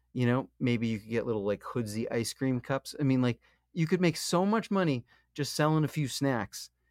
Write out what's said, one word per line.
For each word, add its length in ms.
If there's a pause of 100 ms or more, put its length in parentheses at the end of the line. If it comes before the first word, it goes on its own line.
(140)
You 120
know, 240 (100)
maybe 280
you 120
could 100
get 160
little, 180
like, 180
Hoodsy 500
ice 220
cream 260
cups. 400
I 40
mean, 180
like, 180 (340)
you 120
could 140
make 160
so 300
much 240
money 360 (280)
just 200
selling 300
a 40
few 200
snacks 640 (200)